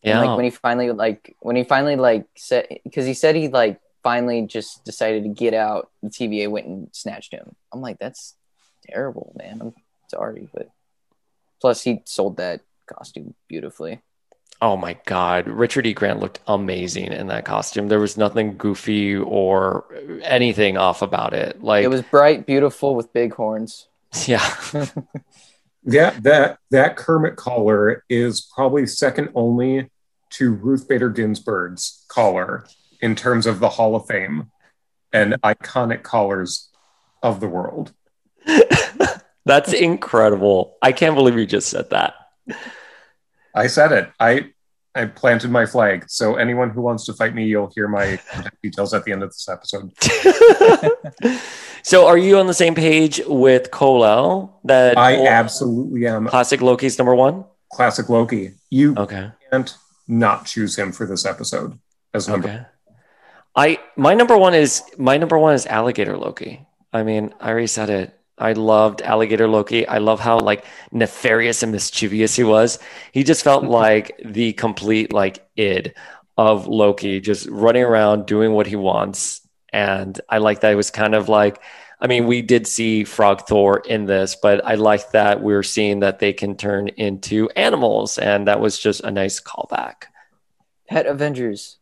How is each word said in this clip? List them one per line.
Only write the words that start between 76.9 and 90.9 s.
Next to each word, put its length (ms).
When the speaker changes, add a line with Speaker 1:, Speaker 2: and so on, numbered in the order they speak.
Speaker 2:
just 280
running 360
around 420
doing 260
what 140
he 100
wants. 640
And 560
I 100
like 220
that 120
it 40
was 140
kind 240
of 140
like, 320
I 80
mean, 180
we 160
did 240
see 380
Frog 420
Thor 400
in 200
this, 280
but 320
I 100
like 360
that 300
we're 200
seeing 380
that 180
they 140
can 240
turn 320
into 600
animals. 680
And 300
that 120
was 200
just 220
a 100
nice 280
callback. 640
Speaker 1:
Pet 180